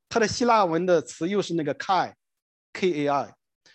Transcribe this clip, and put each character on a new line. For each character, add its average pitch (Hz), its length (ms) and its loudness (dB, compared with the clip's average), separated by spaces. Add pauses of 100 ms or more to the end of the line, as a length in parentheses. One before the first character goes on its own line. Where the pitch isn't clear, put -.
它 - 120 0
的 214 80 2
希 - 180 -2
腊 220 200 4
文 170 200 0
的 175 160 4
词 - 260 -8
又 196 140 0
是 170 140 -4
那 165 80 -2
个 139 100 -4
kai，K - 1200 -4
A 147 140 -2
I。 139 280 -2 (400)